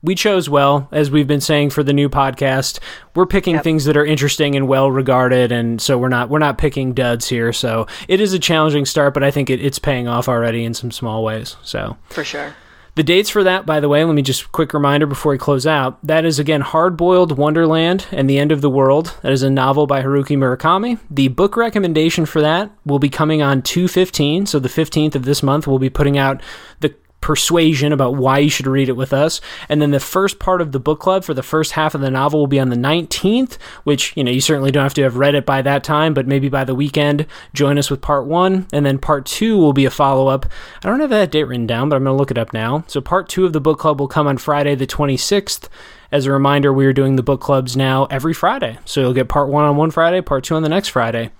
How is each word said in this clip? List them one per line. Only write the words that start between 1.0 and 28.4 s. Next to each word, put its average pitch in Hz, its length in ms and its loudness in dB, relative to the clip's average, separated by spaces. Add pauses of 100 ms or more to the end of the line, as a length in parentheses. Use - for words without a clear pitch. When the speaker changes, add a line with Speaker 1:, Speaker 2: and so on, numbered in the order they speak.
Speaker 1:
we've 147 160 2
been 143 140 0
saying 147 300 2
for 151 120 0
the 139 80 0
new 143 160 2
podcast. 135 720 -2 (360)
We're 180 100 4
picking 180 300 0
Speaker 2:
Yep. 147 100 0
Speaker 1:
things 156 200 2
that 147 120 4
are 147 80 4
interesting 143 500 0
and 139 140 0
well 135 200 4
regarded, 127 640 2
and 117 300 -2
so 135 160 0
we're 123 100 0
not, 123 220 0
we're 147 100 0
not 147 180 0
picking 131 360 -2
duds 120 340 -2
here. 117 240 -2
So 113 360 -4 (200)
it 190 140 2
is 202 100 0
a 185 80 -2
challenging 156 460 2
start, 143 280 0
but 139 100 0
I 139 80 2
think 139 180 -2
it, 131 120 0
it's 139 180 -4
paying 127 280 -2
off 120 220 -2
already 117 340 0
in 113 100 -4
some 120 180 -8
small 110 300 -6
ways. 110 420 -6
So - 340 -8 (140)
Speaker 2:
For 156 120 -8
sure. 147 300 -10 (400)
Speaker 1:
the 156 100 0
dates 180 260 2
for 208 140 0
that, 185 220 0
by 156 160 0
the 147 80 0
way, 147 160 4
let 165 100 2
me 147 60 2
just 131 320 -4
quick 156 200 -2
reminder 147 340 2
before 143 260 -2
we 135 40 -2
close 135 300 0
out. 139 380 0
That 156 180 2
is, 156 160 0
again, 151 220 0
Hard-Boiled 175 760 2
Wonderland 160 760 2
and 139 180 0
the 139 80 4
End 147 160 2
of 143 80 0
the 147 80 2
World. 139 520 2
That 131 120 -2
is 135 100 0
a 135 60 2
novel 135 380 2
by 139 160 0
Haruki 139 340 0
Murakami. 165 600 0 (120)
The 139 200 0
book 190 280 0
recommendation 175 680 0
for 156 160 -2
that 170 280 0 (160)
will 143 140 0
be 139 100 2
coming 156 320 0
on 139 220 2
two 180 260 -2
fifteen. 180 560 0
So 156 140 0
the 127 100 -2
fifteenth 156 460 -2
of 131 100 -4
this 139 180 0
month, 143 240 0
we'll 135 120 2
be 131 100 0
putting 143 280 0
out 135 240 0 (400)
the - 120 -2 (280)
persuasion 156 720 2
about 135 240 0
why 131 220 2
you 147 140 4